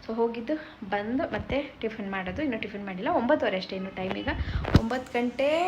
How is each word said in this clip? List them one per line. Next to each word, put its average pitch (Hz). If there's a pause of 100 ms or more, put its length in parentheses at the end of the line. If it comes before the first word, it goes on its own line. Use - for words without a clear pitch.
So 226
ಹೋಗಿದ್ದು 233 (380)
ಬಂದು 233
ಮತ್ತೆ 247
ಟಿಫಿನ್ 214
ಮಾಡೋದು. 185
ಇನ್ನೂ 247
ಟಿಫಿನ್ 202
ಮಾಡಿಲ್ಲ, 190
ಒಂಬತ್ತುವರೆ 254
ಅಷ್ಟೇ 190
ಇನ್ನು 190
ಟೈಮ್. 190
ಈಗ 202 (500)
ಒಂಬತ್ತು 254 (100)
ಗಂಟೆ 247 (200)